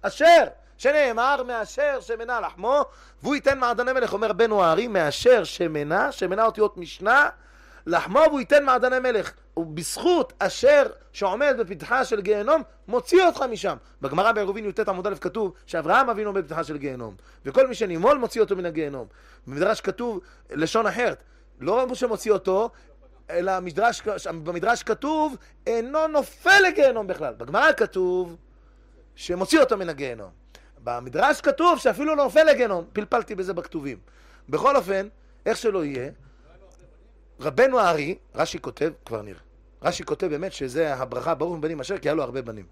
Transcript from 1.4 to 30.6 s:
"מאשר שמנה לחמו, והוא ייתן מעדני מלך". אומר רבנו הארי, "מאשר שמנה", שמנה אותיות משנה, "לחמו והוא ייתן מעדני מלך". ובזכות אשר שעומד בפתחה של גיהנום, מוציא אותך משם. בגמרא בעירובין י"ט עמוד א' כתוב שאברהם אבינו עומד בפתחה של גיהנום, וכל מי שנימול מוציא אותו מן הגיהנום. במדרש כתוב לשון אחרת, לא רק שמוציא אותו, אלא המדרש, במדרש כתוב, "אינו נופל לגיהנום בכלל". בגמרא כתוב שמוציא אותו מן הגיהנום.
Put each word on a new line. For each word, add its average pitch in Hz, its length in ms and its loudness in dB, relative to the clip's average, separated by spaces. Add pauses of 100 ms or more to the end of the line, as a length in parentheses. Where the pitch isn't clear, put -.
"מאשר 247 580 -4
שמנה 233 380 -6
לחמו, 208 420 0 (420)
והוא 285 120 0
ייתן 269 240 0
מעדני 240 340 0
מלך". 240 200 -2
אומר 202 160 -2
רבנו 214 340 2
הארי, 170 240 2
"מאשר 196 560 4
שמנה", 160 680 -2
שמנה 202 340 -2
אותיות 214 320 0
משנה, 202 520 2 (560)
"לחמו 175 340 0
והוא 302 200 4
ייתן 285 260 4
מעדני 254 340 2
מלך". 240 320 -2 (260)
ובזכות 170 840 -2
אשר 277 440 4 (280)
שעומד 233 480 0
בפתחה 202 460 -2
של 214 160 -4
גיהנום, 214 420 0 (240)
מוציא 247 380 4
אותך - 160 2
משם. 196 360 -4 (240)
בגמרא 175 300 2
בעירובין 208 340 -2
י"ט 202 140 -6
עמוד 196 280 -4
א' 196 140 -4
כתוב 190 320 -4 (120)
שאברהם 190 440 0
אבינו 208 200 -4
עומד 196 140 -4
בפתחה 160 200 -8
של 151 140 -8
גיהנום, 123 380 -10 (300)
וכל 262 220 4
מי 240 80 -8
שנימול 202 420 0
מוציא 233 240 -4
אותו 196 140 2
מן 180 100 -8
הגיהנום. 143 420 -8 (400)
במדרש 143 340 -2
כתוב 208 380 -6 (320)
לשון 165 360 -2
אחרת, 196 360 -4 (360)
לא 147 120 -4
רק 247 220 0
שמוציא 226 380 -2
אותו, 196 380 0 (600)
אלא 175 220 -2
המדרש, 185 500 -2 (420)
במדרש 175 400 -2
כתוב, 294 520 -2 (320)
"אינו 254 400 -2
נופל 311 600 4
לגיהנום 254 400 2
בכלל". 151 260 -6
בגמרא 151 440 2
כתוב 185 580 -2 (800)
שמוציא 185 440 0
אותו 247 180 4
מן 180 120 -6
הגיהנום. 123 400 -10 (540)